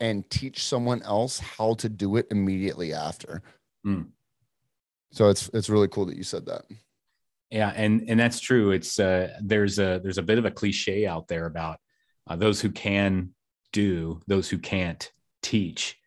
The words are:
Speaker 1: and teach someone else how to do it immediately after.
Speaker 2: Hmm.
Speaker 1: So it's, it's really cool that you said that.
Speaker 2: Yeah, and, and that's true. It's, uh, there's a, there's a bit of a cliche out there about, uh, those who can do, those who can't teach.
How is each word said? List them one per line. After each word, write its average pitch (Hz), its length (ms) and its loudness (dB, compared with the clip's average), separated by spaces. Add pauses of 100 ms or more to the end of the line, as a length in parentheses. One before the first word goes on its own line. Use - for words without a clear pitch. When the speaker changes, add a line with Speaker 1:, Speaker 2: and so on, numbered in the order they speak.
Speaker 1:
and 107 300 -2
teach - 340 -6
someone 120 380 -2
else 110 360 0
how 110 360 0
to 110 140 -4
do 101 280 -2
it 120 140 2
immediately 95 640 0
after. 78 500 -8 (420)
Speaker 2:
Hmm. 98 180 -2 (1120)
Speaker 1:
So 107 180 6
it's, - 240 0
it's 107 160 -2
really 104 180 4
cool 98 180 -2
that - 100 -8
you 92 80 -10
said - 220 -10
that. - 160 -8 (880)
Speaker 2:
Yeah, 107 240 0
and, 110 340 2
and 113 120 4
that's 120 200 2
true. 107 320 4
It's, 92 280 0
uh, 92 400 2
there's 101 380 2
a, 92 240 2
there's 95 160 -4
a 90 40 0
bit 107 140 4
of 117 80 4
a 101 60 0
cliche 101 560 -2
out 82 220 -4
there 82 180 -4
about, 80 340 -6 (460)
uh, 82 100 -6
those 104 240 4
who 104 100 0
can 98 600 0 (420)
do, 82 540 0
those 98 240 2
who 92 80 0
can't 87 520 -4 (300)
teach. - 560 -2 (100)